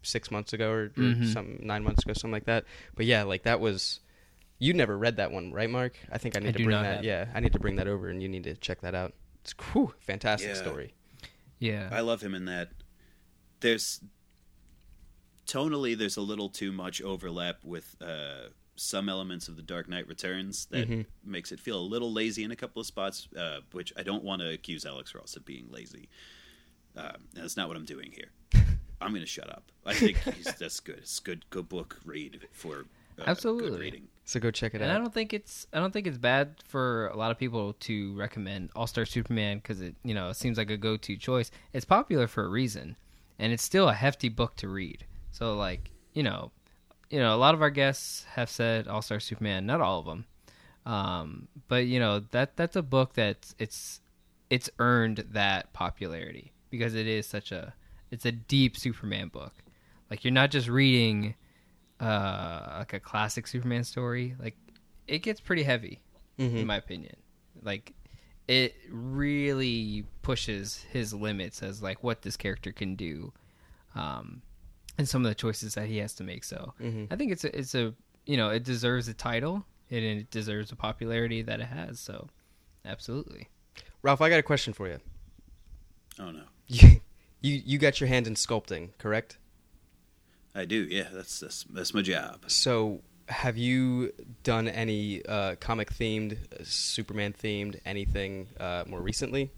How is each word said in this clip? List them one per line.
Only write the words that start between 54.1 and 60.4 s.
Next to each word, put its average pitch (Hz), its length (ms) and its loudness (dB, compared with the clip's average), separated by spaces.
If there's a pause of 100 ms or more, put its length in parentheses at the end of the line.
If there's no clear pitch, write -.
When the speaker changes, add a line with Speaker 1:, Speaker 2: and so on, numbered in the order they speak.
Speaker 2:
it's 123 300 0
earned 117 400 4 (140)
that 101 420 0
popularity - 800 -6 (180)
because 117 240 -2
it 110 120 0
is 110 200 0
such - 260 -8
a, 92 220 -8 (360)
it's 117 140 -10
a 120 80 2
deep 123 460 4
Superman 101 500 -4
book. 67 240 -12 (580)
Like, 110 140 -8
you're 127 80 2
not 131 180 6